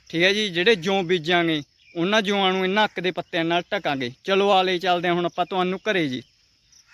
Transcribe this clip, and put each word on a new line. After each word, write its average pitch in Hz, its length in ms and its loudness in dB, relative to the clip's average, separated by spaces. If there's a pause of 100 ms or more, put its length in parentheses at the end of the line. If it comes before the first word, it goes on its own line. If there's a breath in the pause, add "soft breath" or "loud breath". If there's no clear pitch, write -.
ਠੀਕ 165 140 0
ਹੈ 190 100 4
ਜੀ, 214 160 0
ਜਿਹੜੇ 180 280 2
ਜੌਂ 196 260 0
ਬੀਜਾਂਗੇ, 165 580 0 (340)
ਉਹਨਾਂ 190 260 2
ਜੌਂਆਂ 196 320 0
ਨੂੰ 190 100 0
ਇਹਨਾਂ 202 220 2
ਅੱਕ - 140 -4
ਦੇ 180 120 -2
ਪੱਤਿਆਂ 170 340 -6
ਨਾਲ 170 180 0 (100)
ਢਕਾਂਗੇ। 139 380 -4 (120)
ਚਲੋ, 196 280 2
ਆ 190 100 4
ਲੈ 185 160 0
ਚੱਲਦੇ 180 300 0
ਹਾਂ 175 80 0
ਹੁਣ 175 100 -2
ਆਪਾਂ 175 200 -4
ਤੁਹਾਨੂੰ 185 360 -2
ਘਰੇ 185 280 0
ਜੀ, 127 120 -8 (720)